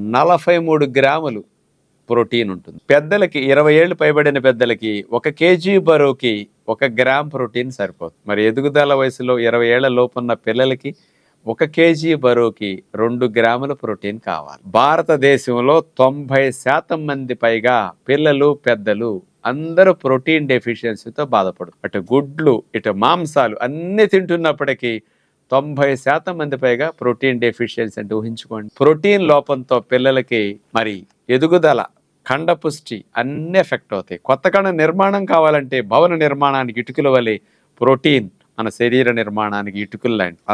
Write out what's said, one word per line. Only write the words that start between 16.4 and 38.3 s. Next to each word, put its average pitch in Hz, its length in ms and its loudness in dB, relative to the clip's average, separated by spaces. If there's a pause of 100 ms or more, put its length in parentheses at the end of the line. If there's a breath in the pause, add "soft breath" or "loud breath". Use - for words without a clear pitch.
శాతం 156 380 -2 (100)
మంది 131 340 -6
పైగా 117 320 2 (320)
పిల్లలు, 143 400 2 (180)
పెద్దలు 107 460 -2 (380)
అందరూ 165 400 2 (120)
ప్రోటీన్ 139 480 0
డెఫిషియన్సీతో 117 720 -4 (100)
బాధపడుతున్నారు. 92 540 -2
అటు 101 120 -6 (120)
గుడ్లు, 143 420 2 (240)
ఇటు 107 140 -2 (120)
మాంసాలు 147 520 0 (100)
అన్నీ 175 480 -2
తింటున్నప్పటికీ 156 800 -2 (600)
తొంభై 139 360 0 (140)
శాతం 165 380 -2
మంది 143 220 -6
పైగా 127 240 0 (140)
ప్రోటీన్ 123 420 -2
డెఫిషియన్సీ 113 580 -4
అంటే 104 180 -8
ఊహించుకోండి. 110 500 -10 (120)
ప్రోటీన్ 170 500 4
లోపంతో 135 460 0 (140)
పిల్లలకి 127 500 0 (360)
మరి 110 180 -2 (400)
ఎదుగుదల, 156 460 2 (500)
కండపుష్టి 156 640 -4 (240)
అన్నీ 156 440 -4
ఎఫెక్ట్ - 320 -8
అవుతాయి. 90 320 -10
కొత్త 135 260 0
కణ 196 120 2 (140)
నిర్మాణం 196 420 0 (100)
కావాలంటే 151 440 2 (160)
భవన 170 220 2 (100)
నిర్మాణానికి 139 580 -2
ఇటుకల 143 240 -4 (100)
వలె 113 200 -2 (440)
ప్రోటీన్ 131 460 2 (300)